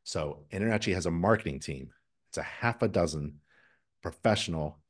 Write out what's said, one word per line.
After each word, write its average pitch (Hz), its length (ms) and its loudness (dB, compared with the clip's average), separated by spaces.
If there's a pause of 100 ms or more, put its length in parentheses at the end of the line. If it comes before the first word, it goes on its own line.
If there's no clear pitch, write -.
So 73 480 -6
InterNACHI 104 420 0
has 90 120 0
a 85 60 0
marketing 85 500 4
team. 67 320 -10 (360)
It's - 80 -8
a 78 60 -4
half - 380 -2
a 110 80 4
dozen 76 500 0 (640)
professional, 82 880 0